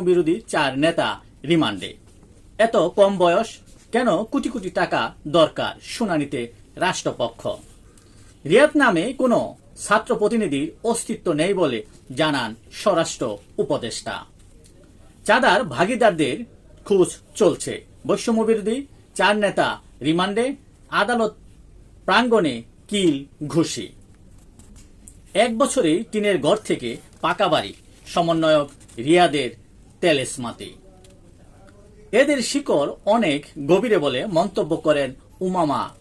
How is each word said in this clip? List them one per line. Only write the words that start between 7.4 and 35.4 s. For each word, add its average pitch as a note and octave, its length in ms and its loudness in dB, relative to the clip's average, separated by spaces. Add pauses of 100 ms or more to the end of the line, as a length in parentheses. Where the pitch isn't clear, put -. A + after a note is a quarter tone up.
রিয়াদ B3 260 4 (100)
নামে F#3+ 220 2 (100)
কোনো A#3+ 260 2 (460)
ছাত্র - 300 0
প্রতিনিধির G#3 520 -2 (160)
অস্তিত্ব A3+ 500 -4
নেই E3 200 0
বলে D3+ 260 0 (400)
জানান C#3 300 0 (320)
স্বরাষ্ট্র E3 440 0 (320)
উপদেষ্টা। A#2 600 -6 (1080)
চাঁদার G#3 340 4 (160)
ভাগীদারদের F3 600 2 (480)
খোঁজ F#3+ 240 4 (260)
চলছে, D#3 380 0 (320)
বৈষম্য A3 440 0
বিরোধী A3 280 0 (380)
চার G3 180 2 (120)
নেতা F3 220 0 (400)
রিমান্ডে, F#3+ 380 0 (460)
আদালত G#3+ 420 0 (720)
প্রাঙ্গণে G3+ 500 2 (320)
কিল F#3+ 260 2 (340)
ঘুষি। D3+ 400 -2 (1600)
এক A#3+ 140 0
বছরেই A3 420 2 (120)
টিনের G#3 340 0
ঘর F#3 120 2 (120)
থেকে B2+ 200 -4 (320)
পাকা F3 320 0
বাড়ি, G2+ 200 -2 (340)
সমন্বয়ক D#3+ 600 2 (380)
রিয়াদের D3+ 440 4 (500)
তেলেসমাতি। B2+ 720 -2 (1400)
এদের C#4 260 4 (100)
শিকড় F#3 420 -2 (140)
অনেক G3 360 2 (260)
গভীরে G3+ 320 4
বলে C3+ 200 0 (180)
মন্তব্য E3+ 400 -2
করেন C#3+ 320 0 (360)